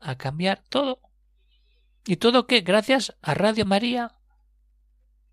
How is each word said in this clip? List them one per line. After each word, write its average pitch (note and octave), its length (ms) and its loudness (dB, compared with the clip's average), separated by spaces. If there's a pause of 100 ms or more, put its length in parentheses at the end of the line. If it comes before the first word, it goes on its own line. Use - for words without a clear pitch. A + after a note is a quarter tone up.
a C3 160 -8
cambiar E3 540 -4
todo. C4 320 -2 (1040)
¿Y E3+ 100 0
todo A#3+ 300 2
qué? A#3 160 4
Gracias G#3 580 0
a D3 140 -2
Radio G#3+ 320 0
María, A#3 500 -2 (1160)